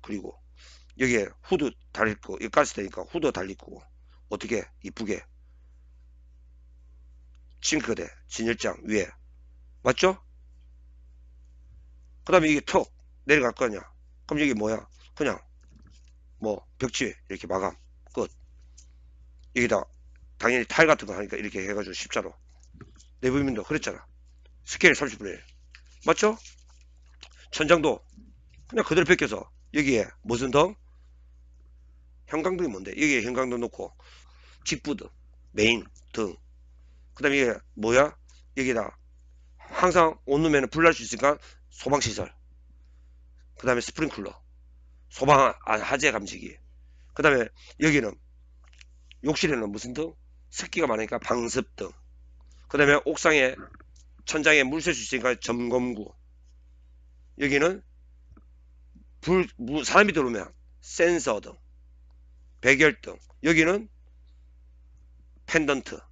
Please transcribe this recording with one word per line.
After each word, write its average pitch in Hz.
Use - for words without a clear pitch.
그리고 101
여기에 120
후드 151
달릴 107
거, -
이거 110
가스대니까 101
후드 156
달릴 95
거고. -
어떻게 104
이쁘게 98
싱크대, 113
진열장 113
위에. 104
맞죠? 180
그 -
다음에 160
이게 147
턱 -
내려갈 131
거 131
아니야. 107
그럼 151
여기 143
뭐야? 107
그냥 127
뭐 107
벽지 123
이렇게 92
마감. 95
끝. -
여기다 113
당연히 120
타일 160
같은 147
거 101
하니까 98
이렇게 101
해가지고 101
십자로. 95
내부 127
인면도 127
그랬잖아. 147
스케일 156
삼십분의 107
일. -
맞죠? 214
천장도 151
그냥 220
그대로 156
벗겨서 135
여기에 135
무슨 120
등? 165
형광등이 170
뭔데? 95
여기에 143
형광등 123
놓고 107
직부등, -
메인 110
등. 104
그 127
다음에 139
이게 123
뭐야? 123
여기다 127
항상 170
옷 139
넣으면 147
불 160
날 165
수 -
있으니까 135
소방시설. 120
그 120
다음에 123
스프링클러. -
소방 135
아, 110
화재 131
감지기. 101
그 -
다음에 135
여기는 143
욕실에는 139
무슨 120
등? 156
습기가 -
많으니까 110
방습 117
등. 95
그 143
다음에 143
옥상에 147
천장에 151
물 147
셀 160
수 120
있으니까 123
점검구. 120
여기는 143
불, 180
무-, 131
사람이 196
들어오면 123
센서 160
등, -
백열 139
등. -
여기는 170
펜던트. 143